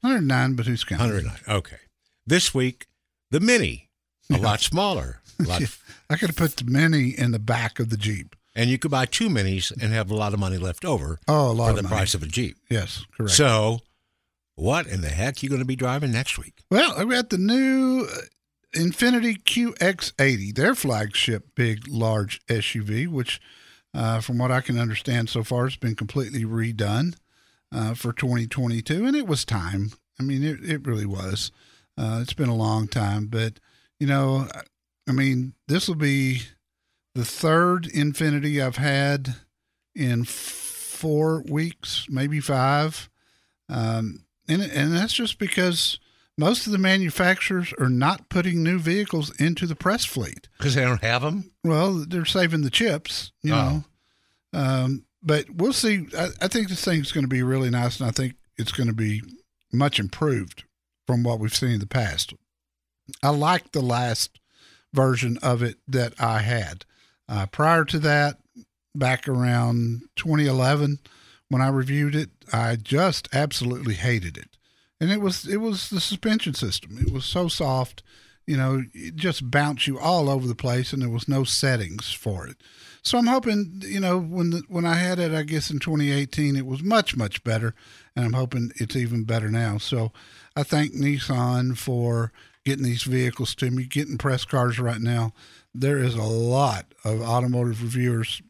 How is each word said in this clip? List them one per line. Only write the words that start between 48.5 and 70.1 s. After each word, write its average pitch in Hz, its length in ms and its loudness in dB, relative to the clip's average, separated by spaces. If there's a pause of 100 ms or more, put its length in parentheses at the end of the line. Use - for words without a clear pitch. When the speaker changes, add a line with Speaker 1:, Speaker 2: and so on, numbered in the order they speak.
Speaker 1:
new 180 160 2
vehicles 165 500 -2 (120)
into 170 260 2
the 165 80 -4
press 208 300 0
fleet. - 420 -8 (100)
Speaker 2:
'Cause 139 160 0
they 131 120 2
don't 123 180 2
have 117 180 2
'em? 175 300 -4 (140)
Speaker 1:
Well, 165 420 2
they're 170 160 -2
saving 165 380 2
the 135 80 2
chips, - 720 -2
you 151 120 2
Speaker 2:
Oh. 143 300 2 (720)
Speaker 1:
know. - 80 -2
Um, 131 440 0 (160)
but 151 280 0
we'll 196 240 0
see. 208 340 2 (100)
I, 175 120 0 (140)
I 190 40 0
think 214 220 0
this 180 160 -4
thing's 160 260 0
gonna 139 160 0
be 127 160 0
really 131 260 0
nice, 120 300 0
and 131 80 -2
I 113 40 0
think 127 240 -2 (220)
it's 113 140 -4
gonna 120 220 0
be 107 280 0 (520)
much 139 260 2
improved 107 640 -2 (420)
from 120 180 2
what 117 160 0
we've 107 140 -2
seen 127 180 0
in 110 100 0
the 98 40 -6
past. 98 480 -4 (880)
I 143 100 2
liked 151 420 2
the 147 80 0
last 120 580 -2 (540)
version 127 460 2
of 123 220 0
it 117 160 -2 (120)
that 123 320 0
I 113 180 2
had. 104 460 -2 (420)
Uh, 101 200 -2
prior 160 360 4
to 156 160 -2
that, 147 400 2 (560)
back 127 320 0
around 120 760 2 (120)